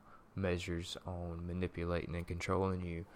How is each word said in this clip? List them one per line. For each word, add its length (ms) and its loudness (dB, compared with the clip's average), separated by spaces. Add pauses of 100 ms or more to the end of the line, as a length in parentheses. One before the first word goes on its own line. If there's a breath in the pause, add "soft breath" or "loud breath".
(340 loud breath)
measures 720 0
on 400 -4
manipulating 680 0
and 120 0
controlling 540 2
you. 240 -2 (100)